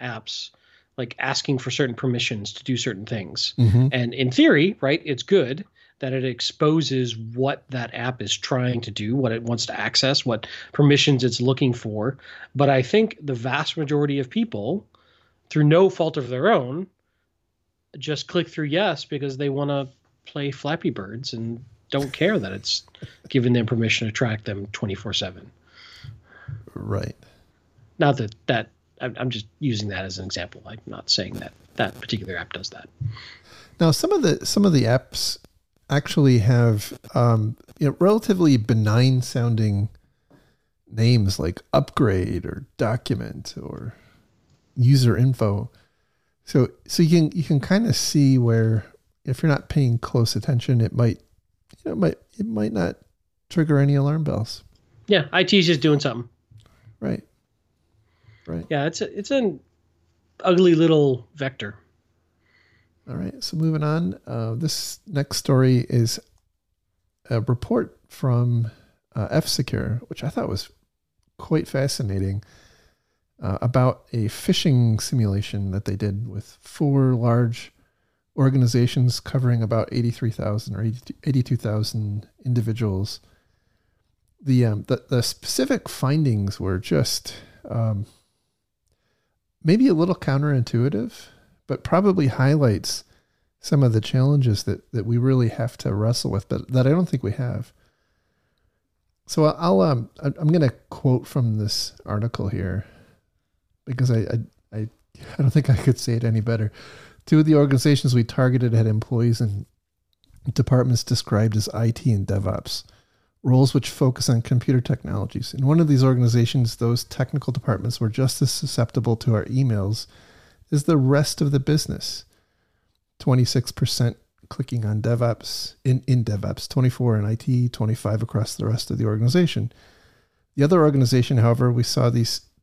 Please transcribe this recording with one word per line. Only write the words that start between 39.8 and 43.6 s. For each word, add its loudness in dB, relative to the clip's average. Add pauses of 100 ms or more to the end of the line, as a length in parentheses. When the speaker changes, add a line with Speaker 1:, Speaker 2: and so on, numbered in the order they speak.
Speaker 2:
names 2
like -4 (100)
Upgrade 0
or -12 (100)
Document -4